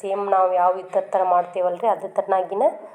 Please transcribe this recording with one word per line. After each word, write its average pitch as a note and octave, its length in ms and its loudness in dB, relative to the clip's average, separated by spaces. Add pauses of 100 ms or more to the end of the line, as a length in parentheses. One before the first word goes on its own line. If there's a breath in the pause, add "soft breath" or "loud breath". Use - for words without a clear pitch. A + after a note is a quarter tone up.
ಸೇಮ್ G3 240 -4 (120)
ನಾವು F#3 120 4 (120)
ಯಾವ F3+ 120 4 (120)
ಇದ್ರ F#3+ 180 -2 (120)
ಥರ F#3 80 2 (120)
ಮಾಡ್ತೇವಲ್ರಿ, F3+ 600 0
ಅದೇ F#3+ 140 -6 (100)
ಥರನಾಗಿನ F#3+ 460 0 (300 loud breath)